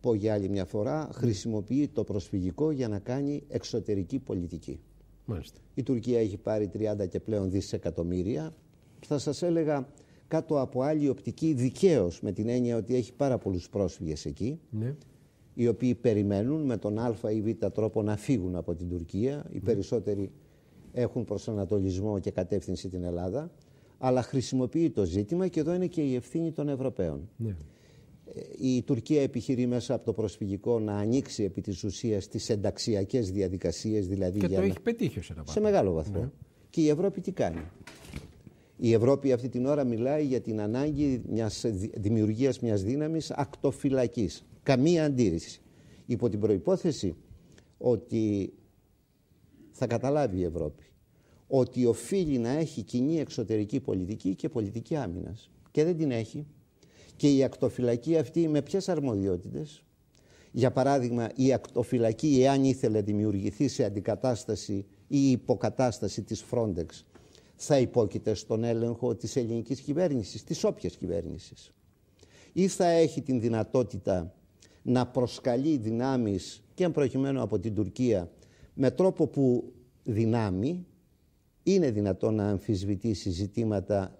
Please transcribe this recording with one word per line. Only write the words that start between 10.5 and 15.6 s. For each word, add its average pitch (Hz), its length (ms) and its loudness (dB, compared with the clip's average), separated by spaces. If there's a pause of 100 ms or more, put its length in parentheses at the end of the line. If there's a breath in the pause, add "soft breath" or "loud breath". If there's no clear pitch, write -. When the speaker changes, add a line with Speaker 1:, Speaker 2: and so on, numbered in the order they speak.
Speaker 1:
από 123 200 -2
άλλη 147 280 2
οπτική, 151 440 -2
δικαίως, 123 680 2
με 104 100 -2
την 107 180 -2
έννοια 120 280 0
ότι 113 180 0
έχει 123 180 -2
πάρα 131 240 2
πολλούς 92 320 -4
πρόσφυγες 87 560 -2
εκεί, 107 340 -4 (100)
Speaker 2:
Ναι. 117 260 -4 (580 soft breath)
Speaker 1:
οι 120 140 2